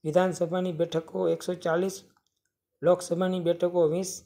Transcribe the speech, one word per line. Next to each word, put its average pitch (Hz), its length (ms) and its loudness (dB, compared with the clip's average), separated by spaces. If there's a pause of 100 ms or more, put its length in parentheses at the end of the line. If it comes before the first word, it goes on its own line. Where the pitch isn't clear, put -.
વિધાનસભાની 180 680 0
બેઠકો 170 580 -2
એકસો 165 240 -2
ચાલીસ, 180 500 -2 (800)
લોકસભાની 180 580 2
બેઠકો 170 480 2
વીસ 175 380 -4